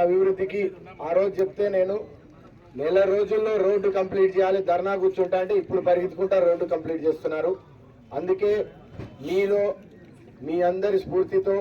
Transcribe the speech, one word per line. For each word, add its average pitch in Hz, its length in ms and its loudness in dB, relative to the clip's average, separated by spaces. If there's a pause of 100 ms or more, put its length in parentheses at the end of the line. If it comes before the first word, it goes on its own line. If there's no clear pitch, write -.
అభివృద్ధికి 190 580 0 (460)
ఆ - 100 -4
రోజు 196 220 2
చెప్తే 190 260 -2 (120)
నేను 185 180 0 (880)
నెల 175 180 2 (140)
రోజుల్లో 214 400 0 (120)
రోడ్డు 202 220 2 (100)
కంప్లీట్ 190 380 2
చేయాలి, 190 240 2 (100)
ధర్నా 185 240 0 (100)
కూర్చుంటా 185 400 0
అంటే 202 180 0
ఇప్పుడు 185 260 -2
పరిగెత్తుకుంటా 185 500 2 (100)
రోడ్డు 170 260 2
కంప్లీట్ 156 340 -4
చేస్తున్నారు. 160 440 0 (680)
అందుకే 190 340 0 (720)
మీలో 196 380 2 (840)
మీ 165 100 -2 (120)
అందరి 190 360 0
స్ఫూర్తితో 190 560 0